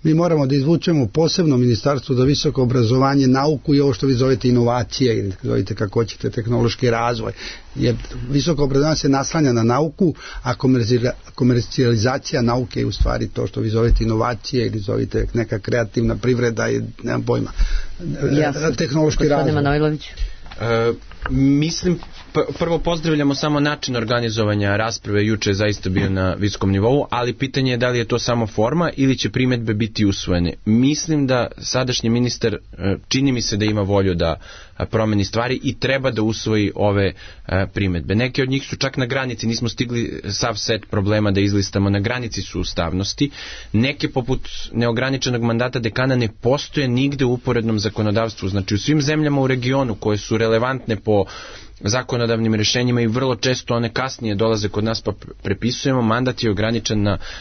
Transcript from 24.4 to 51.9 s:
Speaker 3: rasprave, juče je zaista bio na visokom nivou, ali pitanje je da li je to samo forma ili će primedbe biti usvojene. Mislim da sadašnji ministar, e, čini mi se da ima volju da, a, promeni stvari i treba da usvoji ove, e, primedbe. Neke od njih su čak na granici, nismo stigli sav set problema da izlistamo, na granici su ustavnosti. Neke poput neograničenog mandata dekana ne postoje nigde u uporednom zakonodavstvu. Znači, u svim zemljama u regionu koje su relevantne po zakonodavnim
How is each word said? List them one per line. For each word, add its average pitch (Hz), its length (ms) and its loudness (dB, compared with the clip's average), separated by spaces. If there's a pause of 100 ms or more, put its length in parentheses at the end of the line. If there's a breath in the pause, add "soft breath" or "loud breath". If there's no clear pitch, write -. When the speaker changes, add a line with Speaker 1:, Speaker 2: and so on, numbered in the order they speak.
Speaker 3:
rasprave, 104 480 0
juče 107 240 0
je 101 60 4
zaista 104 340 0
bio 95 200 2
na 92 240 0
visokom 98 380 0
nivou, 113 380 2
ali 123 240 -2
pitanje 131 380 -2
je 123 60 0
da 123 120 2
li 123 80 0
je 113 80 0
to 123 140 0
samo 117 280 0
forma 139 440 0
ili 135 260 2
će 110 120 -2
primedbe 120 440 0
biti 107 320 0
usvojene. 87 480 0 (120)
Mislim 139 640 2
da 123 200 2 (100)
sadašnji 120 520 -2
ministar, 120 440 0
e, - 40 -6 (500)
čini 135 240 2
mi 123 100 -2
se 107 160 -2
da 107 80 0
ima 107 160 0
volju 98 320 2
da, 82 220 0 (400 loud breath)
a, - 100 -4
promeni 107 400 0
stvari 123 380 -2
i - 120 -2
treba 135 360 -2
da 110 100 -2
usvoji 107 540 0
ove, 98 380 2 (340 loud breath)
e, 95 200 0
primedbe. 92 480 -2
Neke 123 280 0
od 127 60 -2
njih 135 140 -2
su - 120 -8
čak 135 220 -4
na 131 80 0
granici, 123 420 -4
nismo 117 220 -2
stigli 120 560 -4
sav 110 300 -2
set 107 320 -2
problema 104 440 2
da 98 100 2
izlistamo, 101 480 2
na 101 100 2
granici 120 420 -4
su - 200 -8
ustavnosti. 90 680 -2 (440 loud breath)
Neke 139 360 0
poput 127 300 -2 (340)
neograničenog 120 720 0
mandata 120 360 0
dekana 127 360 0
ne 120 160 2
postoje 135 560 0
nigde 135 380 0
u 123 80 2
uporednom 117 460 0
zakonodavstvu. 107 720 -2
Znači, 98 260 -2
u 101 40 2
svim 151 220 2
zemljama 147 400 2
u 131 60 2
regionu 127 480 0
koje 107 220 0
su 110 200 -2
relevantne 113 600 0
po 104 280 2 (560 loud breath)
zakonodavnim 117 720 0